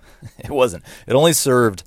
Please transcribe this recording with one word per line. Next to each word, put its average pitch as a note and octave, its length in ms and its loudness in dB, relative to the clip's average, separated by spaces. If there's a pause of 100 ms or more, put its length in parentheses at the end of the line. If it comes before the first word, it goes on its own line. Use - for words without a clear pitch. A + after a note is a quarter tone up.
<laughs> - 320 -20
it - 120 -16
wasn't. B2 340 -2 (240)
It A#2 60 -2
only D#3+ 180 4
served, A#2+ 540 0